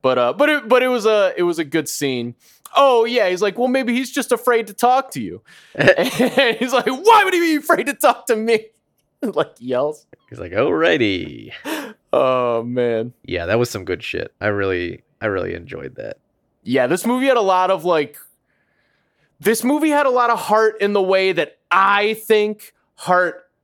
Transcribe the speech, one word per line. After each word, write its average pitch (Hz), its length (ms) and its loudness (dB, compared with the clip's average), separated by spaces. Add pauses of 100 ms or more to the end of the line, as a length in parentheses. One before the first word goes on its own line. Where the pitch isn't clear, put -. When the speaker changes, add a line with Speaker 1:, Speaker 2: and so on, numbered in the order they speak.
Speaker 1:
but, 127 160 2
uh, 123 140 2
but 294 160 2
it, 285 200 -2
but 247 140 4
it 254 60 0
was 240 180 0
a, 208 300 2
it 175 60 -2
was 170 160 -2
a 165 60 -4
good 147 240 -4
scene. 123 460 -4 (440)
Oh, 247 280 4
yeah, 233 240 0
he's 180 120 -4
like, 202 160 -2
"Well, 247 100 0
maybe 247 260 0
he's 254 160 -4
just 254 220 -2
afraid 233 340 0
to 202 80 -18
talk 262 380 2
to 135 100 -8
you." 87 180 -10 (180)
<laughs> - 160 -20
And 240 840 2
he's 254 140 -2
like, 247 140 2
"Why 403 380 4
would 370 100 0
he 339 60 2
be 330 160 2
afraid 247 300 0
to 277 80 -4
talk - 320 2
to 226 100 0
me?" 220 300 0 (300)
<laughs> - 260 -16
Like, 156 360 -4
yells. 127 480 -4 (220)
Speaker 2:
He's - 100 -18
like, 87 140 -12
"Alrighty." 117 1000 0 (600)
Speaker 1:
Oh, 127 500 0
man. 120 520 -4 (100)
Speaker 2:
Yeah, 85 220 -6
that 104 120 0
was 120 120 0
some 95 140 -10
good 90 180 -6
shit. - 300 -10 (100)
I 104 60 -2
really, 95 540 -4 (200)
I 110 40 -4
really 92 280 -4
enjoyed 82 420 -14
that. 53 220 -14 (440)
Speaker 1:
Yeah, 127 240 0
this 175 200 -2
movie 254 200 0
had 254 120 4
a 220 40 2
lot 185 280 2
of, 170 140 -2
like, 160 340 0 (1200)
this 220 240 0
movie 294 240 0
had 294 180 2
a 262 40 2
lot 247 200 2
of 226 80 0
heart 214 440 0
in 202 100 0
the 202 100 0
way 190 300 0
that 160 260 -4 (120)
I 202 440 2
think 214 600 -2 (220)
heart 180 540 -2 (140)